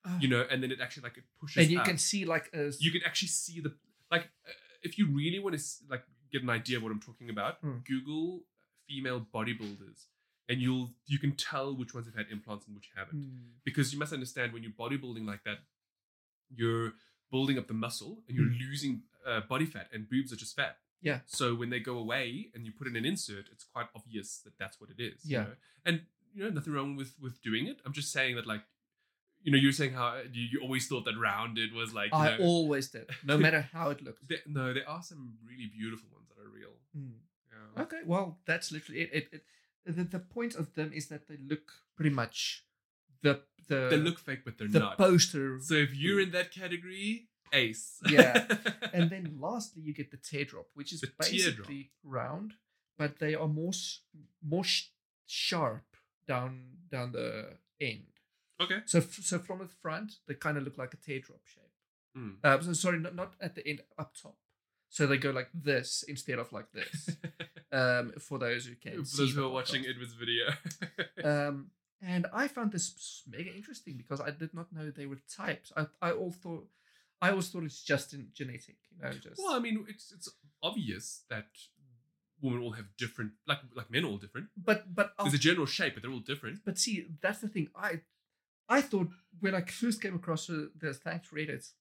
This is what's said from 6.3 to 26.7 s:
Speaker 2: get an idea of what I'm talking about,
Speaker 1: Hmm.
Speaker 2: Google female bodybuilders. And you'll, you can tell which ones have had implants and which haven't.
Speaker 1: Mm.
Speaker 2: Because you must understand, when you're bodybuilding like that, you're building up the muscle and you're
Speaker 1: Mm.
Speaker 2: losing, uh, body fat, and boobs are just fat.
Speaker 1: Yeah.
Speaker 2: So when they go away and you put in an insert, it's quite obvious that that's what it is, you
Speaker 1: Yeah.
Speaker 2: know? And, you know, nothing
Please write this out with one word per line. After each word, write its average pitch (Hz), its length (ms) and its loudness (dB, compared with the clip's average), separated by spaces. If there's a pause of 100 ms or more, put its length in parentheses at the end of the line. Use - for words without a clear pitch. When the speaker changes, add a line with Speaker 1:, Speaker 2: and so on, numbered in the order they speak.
Speaker 2:
get 135 100 -2
an 123 60 0
idea 120 300 0
of 110 40 -2
what 110 80 -2
I'm 104 100 -2
talking 120 280 -16
about, 107 320 -2
Speaker 1:
Hmm. 131 260 -4
Speaker 2:
Google 156 580 -4 (440)
female 135 320 -4
bodybuilders. 107 840 -6 (440)
And 127 100 2
you'll, 127 300 2 (160)
you 143 180 2
can 139 120 4
tell 139 320 -2 (120)
which 120 140 -6
ones 117 140 -6
have 110 80 -10
had 104 100 -2 (100)
implants 104 300 -8
and 107 80 -14
which 98 220 -18
haven't. 143 260 -6
Speaker 1:
Mm. 123 420 -14
Speaker 2:
Because 135 280 2
you 143 80 -4
must 147 120 -2
understand, 127 400 -4
when 113 120 -10
you're 107 80 -8 (120)
bodybuilding 123 480 -4
like 101 120 -10
that, 104 140 -4 (960)
you're 113 380 0 (380)
building 135 280 2
up 117 100 -6
the 113 60 -4
muscle 120 540 -6
and 127 80 -4
you're - 120 6
Speaker 1:
Mm. 120 100 2 (100)
Speaker 2:
losing, 139 340 -4 (220)
uh, 117 180 0
body 131 240 0
fat, 123 260 -10
and 107 160 -8
boobs 127 240 0
are 110 40 -10
just - 200 -10
fat. 131 220 -2 (220)
Speaker 1:
Yeah. 143 260 0
Speaker 2:
So 120 280 2
when 120 160 -4
they 123 100 0
go 123 180 -4
away 123 560 -4
and 113 120 -12
you 110 60 -10
put 135 140 -8
in 120 100 -4
an 117 80 0
insert, 107 460 -4
it's - 140 -20
quite 117 300 -6
obvious 107 460 -10
that - 180 -20
that's - 220 -10
what 107 100 -20
it 113 100 -14
is, - 240 -8
you 143 120 0
Speaker 1:
Yeah. 107 80 2
Speaker 2:
know? 110 120 -8 (280)
And, 170 220 2 (280)
you 196 100 -6
know, 226 60 -2
nothing 151 220 -4